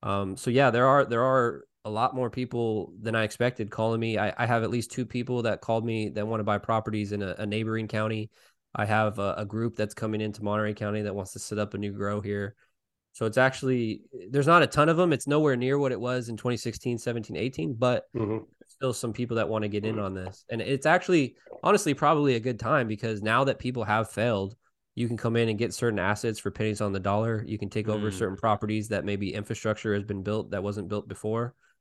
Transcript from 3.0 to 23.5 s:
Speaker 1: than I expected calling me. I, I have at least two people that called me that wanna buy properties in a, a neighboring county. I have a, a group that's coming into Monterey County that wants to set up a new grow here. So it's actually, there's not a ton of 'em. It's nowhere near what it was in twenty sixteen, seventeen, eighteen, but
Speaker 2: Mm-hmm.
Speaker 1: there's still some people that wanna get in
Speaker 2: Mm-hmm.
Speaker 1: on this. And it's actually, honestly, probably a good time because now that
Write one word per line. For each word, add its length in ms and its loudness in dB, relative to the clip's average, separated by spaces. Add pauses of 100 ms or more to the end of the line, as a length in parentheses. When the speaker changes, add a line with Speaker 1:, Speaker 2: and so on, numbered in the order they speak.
Speaker 1:
than 140 -2
I 80 2
expected 480 -2
calling 280 0
me. 200 0
I, 180 0
I 80 0
have 180 2
at 60 0
least 220 -2
two 140 -4
people 380 -4
that 180 0
called 240 0
me 240 -2
that 180 -4
wanna 160 -2
buy 160 2
properties 540 -2
in 100 -2
a, 160 -4
a 80 -4
neighboring 400 -2
county. 420 -2 (460)
I 100 0
have 320 2
a, 200 0
a 80 -4
group 300 -4
that's 200 -2
coming 260 -2
into 220 -6
Monterey 320 0
County 260 -2
that 140 -4
wants 180 -6
to 60 -12
set 180 -6
up 160 -2
a 60 -4
new 140 -4
grow 280 -2
here. 340 -4 (580)
So 120 -4
it's 120 0
actually, 640 2 (280)
there's 180 2
not 160 10
a 40 4
ton 220 4
of 100 4
'em. 140 4
It's 140 -2
nowhere 280 4
near 220 2
what 140 2
it 80 -4
was 300 -2
in 80 -6
twenty 200 0
sixteen, 400 -4
seventeen, 400 -4
eighteen, 360 -2
but 320 2 (100)
Speaker 2:
Mm-hmm. 220 -2 (220)
Speaker 1:
there's 140 -20
still 200 -2
some 200 -4
people 240 -2
that 100 0
wanna 220 0
get 160 -2
in 100 -2
Speaker 2:
Mm-hmm. 80 -2
Speaker 1:
on 120 -4
this. 340 -10
And 120 -4
it's 240 -2
actually, 500 4 (280)
honestly, 300 4
probably 420 4
a 40 2
good 200 -2
time 280 2
because 340 -4
now 240 4
that 140 0